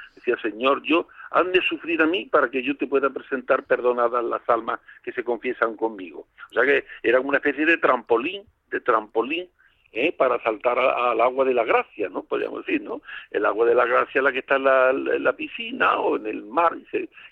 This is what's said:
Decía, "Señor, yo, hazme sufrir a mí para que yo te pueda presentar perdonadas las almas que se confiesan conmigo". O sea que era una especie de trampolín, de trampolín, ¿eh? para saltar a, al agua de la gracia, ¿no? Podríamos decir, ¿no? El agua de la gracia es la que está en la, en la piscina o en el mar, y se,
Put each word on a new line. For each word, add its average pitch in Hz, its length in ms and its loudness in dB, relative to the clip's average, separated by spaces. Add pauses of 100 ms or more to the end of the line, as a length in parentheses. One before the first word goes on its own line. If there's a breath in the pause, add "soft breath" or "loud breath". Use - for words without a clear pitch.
(140 loud breath)
Decía, - 260 -2
"Señor, 120 440 -2
yo, 147 240 0 (240 loud breath)
hazme 180 360 2
sufrir 160 340 -4
a 160 40 6
mí 180 200 0
para 135 260 2
que 131 100 -2
yo 139 160 -4
te - 80 -4
pueda 135 240 0
presentar 131 540 -2
perdonadas 120 600 0
las 117 240 -6
almas 117 320 0 (220 loud breath)
que 123 120 -12
se 123 100 -6
confiesan 117 540 -4
conmigo". 92 500 -8 (240 loud breath)
O - 20 -20
sea 117 100 2
que 139 220 2 (160 loud breath)
era 120 200 4
una 139 160 -2
especie 143 280 -2
de 165 120 4
trampolín, 147 680 0 (260)
de 120 120 -6
trampolín, 117 680 -2 (460 soft breath)
¿eh? 131 200 -2
para 123 280 2
saltar 120 380 0
a, 123 320 2
al 113 80 0
agua 131 240 2
de 131 100 2
la 117 120 2
gracia, 143 420 -2
¿no? 95 160 -8
Podríamos 110 420 -6
decir, 370 160 -2
¿no? - 200 -10 (280 loud breath)
El 104 160 -2
agua 104 200 2
de 120 100 4
la 123 100 4
gracia 127 340 0
es 131 40 0
la 139 80 4
que 127 80 -4
está 135 160 0
en 135 80 0
la, 131 280 6
en 135 320 0
la 135 100 2
piscina 233 680 -2
o 165 160 0
en 107 120 -6
el 104 160 -8
mar, 120 380 0
y - 40 -20
se, 113 240 -6 (220 loud breath)